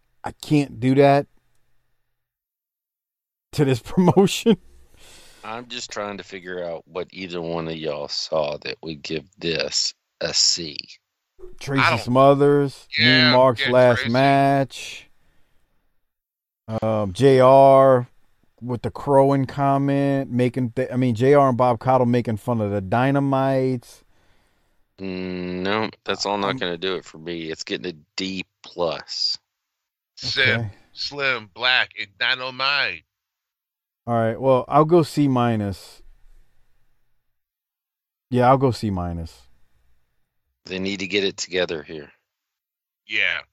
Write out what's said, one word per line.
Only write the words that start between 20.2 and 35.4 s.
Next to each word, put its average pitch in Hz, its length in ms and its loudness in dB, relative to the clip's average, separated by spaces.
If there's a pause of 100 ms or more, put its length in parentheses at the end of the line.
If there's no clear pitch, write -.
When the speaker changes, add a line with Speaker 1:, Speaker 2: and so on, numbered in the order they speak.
Speaker 1:
making 123 420 -2
th-, 131 200 -4
I 127 40 -6
mean, 127 180 0
J 131 200 4
R 139 140 6
and 123 80 0
Bob 123 220 2
Caudle 131 280 2
making 120 320 0
fun 120 220 -4
of 104 120 -2
the 101 100 -2
Dynamites. 131 1200 -2 (960)
Speaker 2:
Mm, 92 640 -8
no, 107 260 -2 (160)
that's 98 220 -6
all 101 120 -2
not 98 120 -2
Speaker 1:
Um, 90 80 -4
Speaker 2:
gonna 87 180 -6
do 92 200 -6
it - 80 -12
for - 140 -20
me. 82 320 -10
It's 78 120 -12
getting 87 240 -8
a 85 100 -10 (200)
D 95 280 -8 (200)
plus. - 760 -6 (800)
Speaker 3:
Sim, 127 440 -2
Speaker 1:
Okay. 110 100 -8 (220)
Speaker 3:
Slim, 131 600 -6
Black, 120 440 -2
and 104 100 -12 (100)
Dynamite. 127 840 -4 (1040)
Speaker 1:
All 120 60 -2
right, 113 260 -2
well, 131 280 0
I'll 147 160 2
go 160 200 4
C 143 240 0
minus. 117 760 -2 (2250)